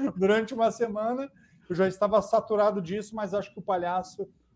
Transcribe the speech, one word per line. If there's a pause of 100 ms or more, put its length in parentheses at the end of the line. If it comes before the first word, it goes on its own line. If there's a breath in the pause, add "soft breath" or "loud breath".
(180)
durante
uma
semana. (400)
Eu
já
estava
saturado
disso,
mas
acho
que
o
palhaço (280)